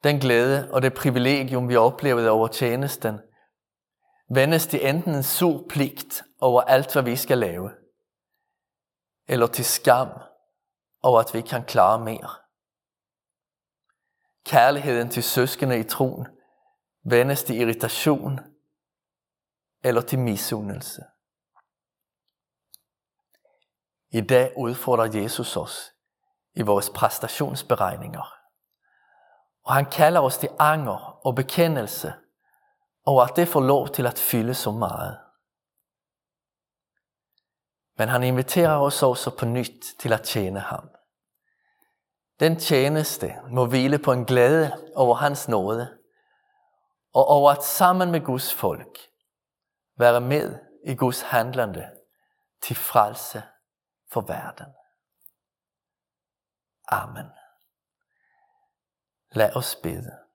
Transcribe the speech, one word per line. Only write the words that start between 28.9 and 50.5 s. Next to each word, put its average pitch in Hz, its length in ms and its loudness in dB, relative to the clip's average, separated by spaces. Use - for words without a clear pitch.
Og - 100 0
han 139 160 0
kalder 165 300 4
os 131 180 0
til - 100 -4
anger 151 680 0
og 131 80 0
bekendelse 135 800 -2
over, 135 200 6
at 123 120 -4
det 170 120 2
får 156 120 2
lov 135 280 4
til - 180 -2
at 120 120 -4
fylde 120 360 0
så 120 160 -4
meget. 95 500 -6
Men 110 100 0
han 123 140 0
inviterer 131 540 2
os 143 260 0
også 123 360 0
på 127 80 -2
nyt 117 380 -6
til 120 140 -2
at 107 100 -2
tjene 98 380 -4
ham. - 280 -12
Den 165 200 2
tjeneste 151 760 0
må 123 160 2
hvile 131 320 2
på 143 140 2
en 123 120 0
glæde 131 720 2
over 123 200 4
hans 143 340 -4
nåde, 113 500 -2
og 131 120 6
over 143 240 6
at 143 140 0
sammen 185 460 2
med 160 140 -2
Guds 131 300 -4
folk - 440 -6
være 120 240 6
med 123 380 -4